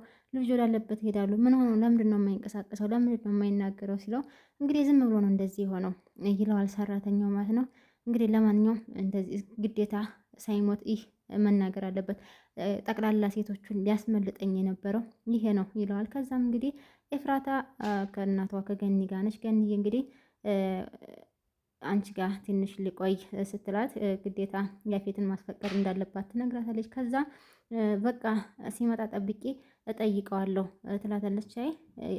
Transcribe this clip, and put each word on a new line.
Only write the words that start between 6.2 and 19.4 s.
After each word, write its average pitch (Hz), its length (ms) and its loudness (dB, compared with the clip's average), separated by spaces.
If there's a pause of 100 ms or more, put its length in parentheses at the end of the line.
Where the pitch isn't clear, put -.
ይለዋል 202 400 2
ሰራተኛው 202 640 0
ማለት 202 240 0
ነው። 254 120 2 (400)
እንግዲህ 233 220 2
ለማንኛውም 220 520 6 (180)
እንደዚህ 196 420 -2 (180)
ግዴታ 214 360 -2 (440)
ሳይሞት 208 460 0
ይህ 220 160 -2 (360)
መናገር 196 480 2
አለበት። 190 340 -4 (640)
"ጠቅላላ 214 480 2
ሴቶቹን 208 480 -6
ሊያስመልጠኝ 202 760 0
የነበረው 190 480 0 (240)
ይሄ 226 260 0
ነው" 196 220 2
ይለዋል። 208 340 -2
ከዛም 262 340 -2
እንግዲህ 240 300 0 (400)
ኤፍራታ 277 360 -2 (640)
ከእናቷ 196 420 0 (120)
ከገኒ 196 420 0
ጋር 190 160 -4
ነች። 214 180 -2